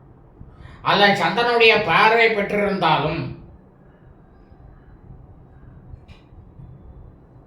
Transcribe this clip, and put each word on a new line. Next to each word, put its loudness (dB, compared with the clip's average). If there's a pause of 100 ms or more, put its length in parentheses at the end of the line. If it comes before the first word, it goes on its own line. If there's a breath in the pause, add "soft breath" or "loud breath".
(920 loud breath)
அல்ல 4 (140)
சந்திரனுடைய 2 (160)
பார்வை 2
பெற்றிருந்தாலும், -2 (4000)